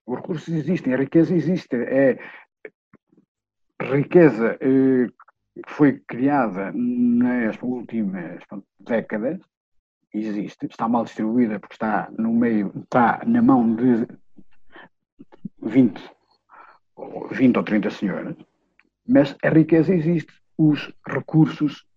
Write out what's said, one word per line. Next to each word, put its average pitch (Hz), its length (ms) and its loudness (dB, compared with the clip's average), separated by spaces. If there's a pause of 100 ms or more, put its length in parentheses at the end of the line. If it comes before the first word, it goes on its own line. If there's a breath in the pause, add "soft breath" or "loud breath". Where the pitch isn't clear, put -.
os 123 100 -6
recursos 165 360 -8
existem, 156 400 -2
a 127 40 0
riqueza 160 360 2
existe. 160 420 -2
É, 127 440 2 (1600 loud breath)
riqueza, 131 800 4
eh, 131 460 2 (480)
que - 160 -16
foi 139 360 2
criada 120 680 -2
nas 120 840 0
últimas, 101 840 -8
pronto, - 220 -16 (120)
décadas, 123 600 -6 (760)
existe, 107 540 -8
está - 200 -8
mal 117 180 -2
distribuída 110 540 -2
porque - 160 -20
está 107 420 -4
no 113 160 -2
meio, 113 380 0 (120)
está 120 420 0
na 117 160 2
mão 117 340 4
de 117 320 0 (1500 soft breath)
vinte, - 480 2 (880 soft breath)
ou - 340 -14
vinte 123 280 2
ou 101 60 0
trinta 104 260 -2
senhoras, 90 460 -6 (720)
mas 139 340 4
a 147 80 0
riqueza 160 460 4
existe, 165 360 -2 (260)
os 151 360 0 (140)
recursos 147 800 0 (120)